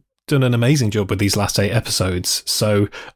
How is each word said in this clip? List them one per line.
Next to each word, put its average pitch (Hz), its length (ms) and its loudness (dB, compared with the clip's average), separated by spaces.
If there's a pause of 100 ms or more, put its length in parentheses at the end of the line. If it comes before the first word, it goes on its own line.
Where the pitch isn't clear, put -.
(280)
done 139 160 2
an 123 100 2
amazing 120 380 2
job 101 180 0
with 98 100 -2
these 101 180 0
last 101 200 -2
eight 98 140 0
episodes. 92 720 -2
So 104 440 0 (260)